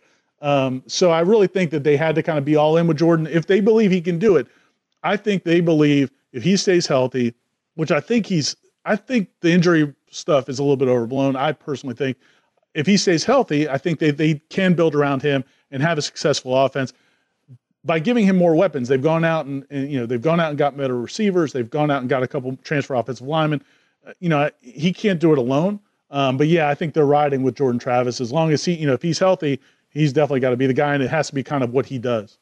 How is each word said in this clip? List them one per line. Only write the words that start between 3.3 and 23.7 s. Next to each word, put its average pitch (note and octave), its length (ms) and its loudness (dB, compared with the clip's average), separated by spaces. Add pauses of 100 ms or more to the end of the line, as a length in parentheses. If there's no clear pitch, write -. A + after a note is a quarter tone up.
they G3 140 4
believe A3 300 4
he F3+ 120 0
can E3+ 160 -4
do G3 180 4
it, B2 100 2 (560)
I F3+ 140 -2
think G#3 280 -4
they E3+ 160 2
believe D3+ 500 2 (220)
if A#2+ 100 -10
he F#3 140 2
stays F3+ 300 0
healthy, B2+ 480 0 (400)
which D#3+ 160 -4
I D3+ 100 2
think A3+ 260 -2
he's, D#3+ 300 -2 (280)
I G3+ 120 0
think A3+ 340 -4 (100)
the E3+ 100 2
injury E3 440 2 (160)
stuff - 380 -2
is B2+ 100 -6
a C#3+ 40 -2
little C#3+ 140 2
bit C3 120 0
overblown. C3 480 0
I C#3+ 160 -2
personally C3+ 420 -10
think C3 240 -4 (560)
if D#3 120 -4
he G3 100 4
stays E3+ 280 0
healthy, D#3 440 0
I C3+ 100 -4
think E3+ 200 -4
they, D#3 120 2
they D#3 240 0 (160)
can F#3 240 0
build D#3+ 200 2
around C#3+ 280 0
him C#3 220 0 (260)
and C3+ 120 -4
have E3 160 0
a D3 40 -4
successful C3 540 -2
offense C3+ 360 0 (920)
by D#3+ 140 -2
giving A3 280 2
him F#3+ 100 4
more F3 180 4
weapons. D3+ 340 0
They've C3 140 2
gone D#3+ 220 2
out D#3+ 220 -2
and, C#3 240 -8
and, C#3 200 -6
you C#3+ 80 -4
know, A#2+ 80 -4
they've A#2+ 140 -4
gone E3 200 0
out D#3+ 100 -2
and D3 80 -6
got C#3+ 180 0
better B2+ 240 -4
receivers. F3+ 520 -2
They've A#2+ 160 -6
gone D3+ 220 -2
out C#3 100 0
and B2+ 100 -6
got C3+ 120 0
a B2+ 60 -2
couple C3 340 -8
transfer C#3+ 320 -4
offensive A#2+ 320 -6
linemen. D3+ 360 -2 (440)